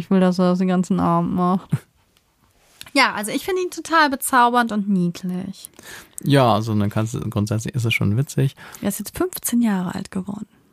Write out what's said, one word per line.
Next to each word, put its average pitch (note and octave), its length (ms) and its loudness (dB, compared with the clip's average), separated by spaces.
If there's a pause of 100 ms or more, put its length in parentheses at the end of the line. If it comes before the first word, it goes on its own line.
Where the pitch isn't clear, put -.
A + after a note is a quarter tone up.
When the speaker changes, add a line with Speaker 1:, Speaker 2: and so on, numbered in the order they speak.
Speaker 1:
ich - 40 -20
will, F#3+ 100 4
dass F3+ 200 4
er F3+ 100 4
das F3+ 100 2
den F#3 80 0
ganzen F3+ 320 0
Abend E3+ 360 2
macht. F3+ 340 0 (1200)
Ja, A#3+ 200 4
also G#3 180 -6
ich - 140 -4
finde F#4 160 -2
ihn F4+ 100 -4
total D#4 380 0
bezaubernd A#3+ 640 2
und G#3 180 -2
niedlich. F3+ 800 -2 (540)
Speaker 2:
Ja, C3+ 300 6
also A2 200 0
eine G#2 160 2
Katze, A2 320 -2
grundsätzlich G#2+ 540 -2
ist A#2 100 0
es A2+ 80 0
schon G#2+ 240 2
witzig. C#3 380 0 (260)
Speaker 1:
Er G3+ 80 -2
ist G3+ 100 -6
jetzt - 180 -10
fünfzehn D#4+ 440 -2
Jahre G3 340 0
alt F#3+ 160 -8
geworden. G3+ 360 -8 (260)